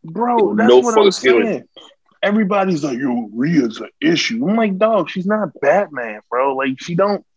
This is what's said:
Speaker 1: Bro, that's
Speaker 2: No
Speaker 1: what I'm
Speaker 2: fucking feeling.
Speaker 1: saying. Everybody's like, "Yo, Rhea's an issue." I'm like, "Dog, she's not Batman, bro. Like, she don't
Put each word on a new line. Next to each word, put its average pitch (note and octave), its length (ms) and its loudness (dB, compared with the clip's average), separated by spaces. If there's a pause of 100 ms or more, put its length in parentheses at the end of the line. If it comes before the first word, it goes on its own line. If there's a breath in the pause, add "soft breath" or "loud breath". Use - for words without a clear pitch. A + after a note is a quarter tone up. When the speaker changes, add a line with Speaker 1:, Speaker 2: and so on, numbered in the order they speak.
Speaker 1:
Bro, G#3+ 520 -2
that's A3 140 4
Speaker 2:
No B2+ 100 8
Speaker 1:
what A#3 180 2
I'm G#3 120 6
Speaker 2:
fucking - 20 2
feeling. - 340 2
Speaker 1:
saying. G3 180 -4 (580 loud breath)
Everybody's F#3+ 640 0
like, C3 140 -4
"Yo, A#2+ 360 -4
Rhea's B2+ 460 0
an A2 100 -14 (120)
issue." D3 460 0
I'm G#3 80 0
like, G#3+ 220 0
"Dog, G#3+ 320 0
she's F3+ 160 -8
not G#3 240 -2 (120)
Batman, C#3 680 -2
bro. C3 260 -2
Like, C3 240 -4
she F3 160 -8
don't G3 300 0 (120)